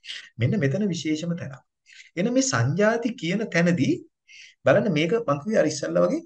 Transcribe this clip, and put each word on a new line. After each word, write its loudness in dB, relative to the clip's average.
මෙන්න 0
මෙතන 0
විශේෂම -4
තැනක්. -10
එහෙනම් -2
මේ 2
සංජාති 0
කියන -4
තැනදී 2
බලන්න 4
මේක 2
මං 0
කිව්වේ 0
අර 4
ඉස්සල්ලා 0
වගේ -2